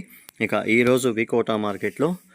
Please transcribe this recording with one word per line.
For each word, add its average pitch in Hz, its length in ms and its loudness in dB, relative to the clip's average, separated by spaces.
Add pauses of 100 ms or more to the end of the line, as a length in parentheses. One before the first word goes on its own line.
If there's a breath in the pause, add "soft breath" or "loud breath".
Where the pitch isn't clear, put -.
(460 loud breath)
ఇక 104 180 -2 (120)
ఈరోజు 123 420 2
వికోట 117 320 0 (160)
మార్కెట్లో 104 420 -2 (260 soft breath)